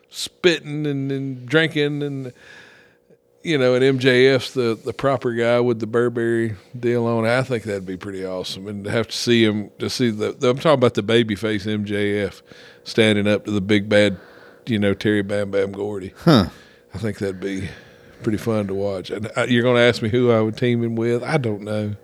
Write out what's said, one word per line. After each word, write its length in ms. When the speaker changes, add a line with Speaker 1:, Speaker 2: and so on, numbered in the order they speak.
Speaker 1:
spitting 800
and, 240
and 360
drinking 560
and, 300
you 140
know, 180
and 80
M 160
J 280
F's 260
the, 300
the 100
proper 400
guy 260
with 200
the 80
Burberry 680
deal 280
on. 200
I 180
think 200
that'd 220
be 120
pretty 280
awesome. 420
And 180
to 60
have 160
to 100
see 260
him, 360
to 100
see 200
the, 240
the, 160
I'm 80
talking 160
about 220
the 80
babyface 680
M 140
J 340
F 220
standing 440
up 180
to 60
the 100
big 280
bad, 280
you 120
know, 140
Terry 300
Bam 280
Bam 200
Gordy. 460
Speaker 2:
Huh. 300
Speaker 1:
I 40
think 220
that'd 200
be 300
pretty 160
fun 300
to 80
watch. 340
And, 260
uh, 140
you're 140
gonna 160
ask 220
me 80
who 220
I 100
would 160
team 260
him 120
with? 280
I 140
don't 240
know. 420